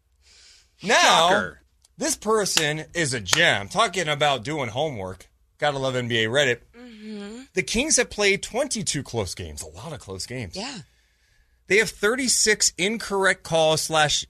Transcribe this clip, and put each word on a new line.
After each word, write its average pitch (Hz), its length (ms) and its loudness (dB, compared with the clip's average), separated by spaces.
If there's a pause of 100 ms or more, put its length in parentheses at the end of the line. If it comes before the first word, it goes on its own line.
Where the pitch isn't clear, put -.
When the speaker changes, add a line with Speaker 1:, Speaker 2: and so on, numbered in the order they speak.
(800)
Speaker 1:
Now, 196 480 6
Speaker 2:
Shocker. 92 320 -2 (360)
Speaker 1:
this 285 200 -2
person 170 680 0 (100)
is 156 200 0
a 117 80 -4
gem. 104 480 2
Talking 185 400 0
about 143 340 0
doing 139 260 -4
homework. 104 600 -6 (300)
Gotta 147 180 0
love 131 180 -2
N 123 140 -2
B 117 140 2
A 110 40 0
Reddit. 123 320 2 (180)
Speaker 3:
Mm-hmm. 214 680 -14 (100)
Speaker 1:
The 185 100 -2
Kings 269 340 0
have 240 120 2
played 196 340 2
twenty-two 220 600 -4
close 104 300 -4
games. 78 280 -12
A - 60 -14
lot 101 260 -14
of - 60 -12
close 95 260 -12
games. 120 320 -10
Speaker 3:
Yeah. 240 220 -10 (880)
Speaker 1:
They 190 100 4
have 214 120 2
thirty-six 214 880 0
incorrect 190 680 0
calls 160 400 2
slash 156 460 2